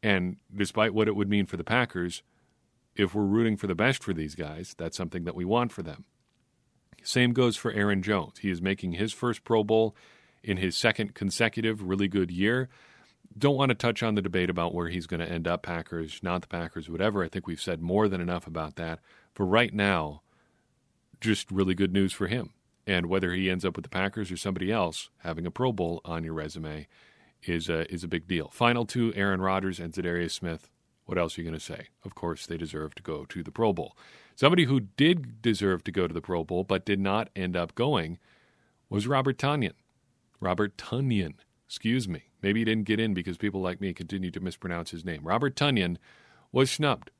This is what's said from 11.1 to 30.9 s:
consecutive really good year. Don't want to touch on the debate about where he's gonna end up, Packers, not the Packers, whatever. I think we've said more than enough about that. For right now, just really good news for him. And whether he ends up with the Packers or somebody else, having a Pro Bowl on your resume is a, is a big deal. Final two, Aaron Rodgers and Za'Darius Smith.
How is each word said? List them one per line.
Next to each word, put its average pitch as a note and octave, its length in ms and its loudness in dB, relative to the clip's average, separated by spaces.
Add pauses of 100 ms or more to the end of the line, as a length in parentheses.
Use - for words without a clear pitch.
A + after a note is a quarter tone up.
consecutive A2 680 0
really G2 240 0
good F2+ 240 2
year. A2+ 380 2 (680)
Don't C#3 200 4
want C3+ 140 2
to A#2+ 60 4
touch A#2 280 0
on A2 120 2
the G2+ 60 2
debate F2+ 280 2
about E2+ 260 0
where E2+ 140 -2
he's E2+ 180 -6
gonna E2+ 180 -4
end E2+ 220 -2
up, E2+ 160 0
Packers, E2+ 580 -6
not F2+ 200 -2
the - 60 -16
Packers, E2+ 420 -8
whatever. F#2+ 340 0
I E2 60 -4
think - 180 -6
we've E2 140 -6
said E2+ 200 -4
more F#2+ 260 4
than F#2+ 140 0
enough F2 240 -2
about D#2+ 300 -6
that. E2 240 -6 (340)
For G2+ 120 0
right A2 280 6
now, F2 480 2 (1000)
just A2 300 2
really F#2+ 240 4
good F#2 200 2
news G2 200 2
for F#2+ 140 -4
him. A2 260 -4 (320)
And F2+ 220 2
whether F2+ 260 2
he F#2 160 2
ends F#2 140 0
up F#2 120 0
with F#2 80 -8
the - 60 -16
Packers F#2+ 420 -2
or F2+ 60 -6
somebody F#2 340 -2
else, F#2 380 -2 (100)
having E2 260 -6
a F2 60 -4
Pro B2+ 200 0
Bowl E2+ 320 -2
on E2 200 -6
your D#2+ 100 -6
resume D#2 540 -8 (540)
is E2+ 280 -2
a, E2 220 0
is F2 120 -6
a F2 40 -8
big E2+ 200 -4
deal. E2+ 220 0
Final A#2+ 360 2
two, A2+ 300 0
Aaron G2 260 2
Rodgers F#2+ 380 0
and E2+ 120 -8
Za'Darius F2 400 -2
Smith. E2 380 -8 (360)